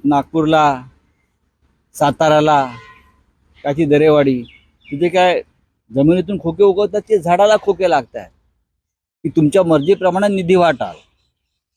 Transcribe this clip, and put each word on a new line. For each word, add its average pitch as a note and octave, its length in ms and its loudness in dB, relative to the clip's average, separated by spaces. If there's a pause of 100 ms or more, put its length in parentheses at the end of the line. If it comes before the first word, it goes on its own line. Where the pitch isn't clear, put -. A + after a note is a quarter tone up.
नागपूरला, D3 760 0 (1120)
साताराला, D3+ 760 0 (920)
काय C#3+ 100 -4
ती D#3+ 120 -2
दरेवाडी, D3 580 2 (480)
तिथे D#3+ 180 -4
काय F3+ 320 0 (540)
जमिनीतून E3 440 0
खोके E3 240 -4
उगवतात, G3+ 380 0
ते G#3+ 180 -2
झाडाला F#3 420 2
खोके F#3 280 -2
लागतात. A#2+ 380 -4 (960)
की D#3+ 60 -6
तुमच्या D#3 340 0
मर्जीप्रमाणे F3+ 720 0
निधी F#3 200 0
वाटाल, C3+ 400 0 (800)